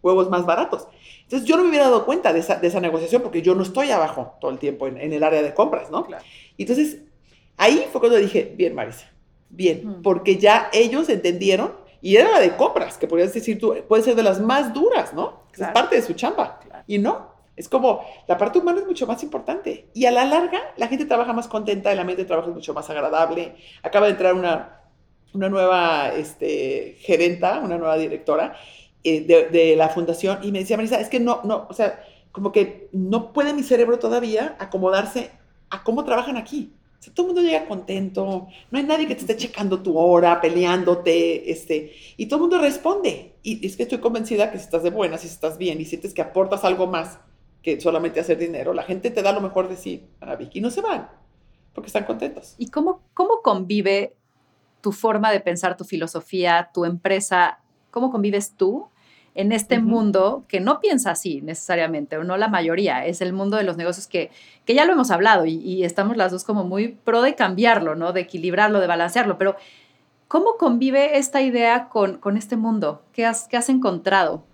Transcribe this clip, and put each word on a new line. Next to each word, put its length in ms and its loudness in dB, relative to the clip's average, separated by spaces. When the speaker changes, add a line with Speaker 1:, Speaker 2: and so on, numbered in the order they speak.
Speaker 1:
huevos 280 4
más 160 0
baratos". 420 -2
Entonces 240 -6
yo 100 4
no 60 4
me 60 4
hubiera 160 4
dado 200 4
cuenta 280 0
de 60 2
esa, 160 0
de 120 0
esa 120 0
negociación 420 0
porque 200 -4
yo 120 4
no 80 2
estoy 300 -2
abajo 500 -2
todo 80 -4
el 80 -8
tiempo 300 -4
en, 100 -8
en 160 -6
el 100 0
área 200 4
de 100 -4
compras, 380 0
¿no? 140 -4
Speaker 2:
Claro. 180 -16
Speaker 1:
Entonces 440 -2
ahí 340 4
fue 100 -2
cuando 160 6
dije, 400 0
"Bien, 160 0
Marisa, 380 -12
bien", 500 -2
Speaker 2:
Mm. 20 -18
Speaker 1:
porque 360 0
ya 360 4
ellos 360 2
entendieron, 760 -2
y 140 2
era 160 8
la 80 6
de 160 4
compras, 420 0
que 100 -4
podrías 260 2
decir 260 -4
tú, 160 0
puede 140 6
ser 140 2
de 80 2
las 160 4
más 340 0
duras, 400 2
¿no? 280 -8
Es 60 -20
Speaker 2:
Claro. 160 -6
Speaker 1:
parte 220 2
de 80 4
su 100 -6
chamba. 500 -4
Speaker 2:
Claro. 220 -20
Speaker 1:
Y 140 -2
no, 320 -2
es 120 -16
como, 340 2
la 100 2
parte 220 2
humana 200 0
es 60 -6
mucho 220 -4
más 160 -6
importante. 720 -8
Y 100 2
a 60 6
la 140 4
larga, 340 0
la 100 -2
gente 180 -4
trabaja 280 0
más 140 -4
contenta, 440 -2
el 60 0
ambiente 240 -4
de 60 -6
trabajo 220 -2
es 60 -8
mucho 200 -10
más 160 -10
agradable. 640 -2
Acaba 240 4
de 60 4
entrar 240 2
una, 460 -4
una 160 -2
nueva, 640 2
este, 840 -6
gerenta, 600 0
una 180 -4
nueva 180 0
directora, 580 -4
eh, 180 0
de, 240 6
de 300 6
la 140 4
fundación, 540 -2
y 80 -4
me 80 -4
decía, 180 -2
"Marisa, 240 -2
es 80 -8
que 100 0
no, 240 0
no, 240 -2
o 60 -18
sea, 300 -2
como 200 -4
que 400 0
no 420 -4
puede 220 0
mi 80 -4
cerebro 340 2
todavía 600 -2
acomodarse 720 -2
a 120 -12
cómo 220 -2
trabajan 320 -2
aquí". 360 -10
O 20 -20
sea, 120 -20
todo 140 -2
el 80 -4
mundo 120 2
llega 200 -2
contento, 800 -6
no 80 -2
hay 40 -2
nadie 240 0
que 60 -6
te 80 -10
esté 160 -2
checando 460 -4
tu 160 0
hora, 420 6
peleándote, 1120 2
este, 420 -6
y 80 -6
todo 120 -2
el 40 2
mundo 180 2
responde. 840 -2
Y 220 -8
es 120 -6
que 60 -2
estoy 160 -4
convencida 520 0
que 60 -10
si 60 -12
estás 180 -2
de 80 0
buenas, 320 -2
si 60 -14
estás 320 -8
bien, 200 -4
y 60 -8
sientes 300 -12
que 80 -4
aportas 400 -2
algo 240 0
más 320 -8
que 180 -4
solamente 400 -2
hacer 200 -2
dinero, 340 -6
la 80 -4
gente 300 -6
te 100 -4
da 100 2
lo 100 -2
mejor 280 -4
de 80 -10
sí, 300 -14
Ana 140 -10
Vicky, 220 -14
y 60 -6
no 80 -2
se 100 -6
van, 260 -6
porque 120 -14
están 180 -4
contentos. 520 -10
Speaker 2:
¿Y 140 -10
cómo, 320 -2
cómo 300 0
convive 720 0
tu 100 -4
forma 400 0
de 80 2
pensar, 380 -4
tu 60 -14
filosofía, 880 -2
tu 100 -2
empresa? 760 0
¿Cómo 200 -2
convives 460 -2
tú 300 0
en 160 0
este 260 0
Speaker 1:
Ujú. 100 2
Speaker 2:
mundo 600 2
que 120 -2
no 200 0
piensa 320 0
así 300 -6
necesariamente, 760 -4
o 60 -6
no 140 -4
la 100 0
mayoría? 580 0
Es 160 -4
el 120 -4
mundo 240 -2
de 60 0
los 140 -4
negocios 300 -6
que, 240 -4
que 80 2
ya 120 6
lo 80 4
hemos 180 2
hablado 340 4
y, 100 -2
y 280 -4
estamos 340 -2
las 140 2
dos 120 -8
como 200 -2
muy 260 -2
pro 320 0
de 140 2
cambiarlo, 600 2
¿no? 180 -4
De 80 -2
equilibrarlo, 580 0
de 80 2
balancearlo. 500 0
Pero... 180 0
¿cómo 300 2
convive 600 2
esta 240 0
idea 480 2
con, 280 0
con 200 -2
este 180 -4
mundo? 480 -2
¿Qué 120 -2
has, 220 -2
qué 100 -2
has 120 -2
encontrado? 840 0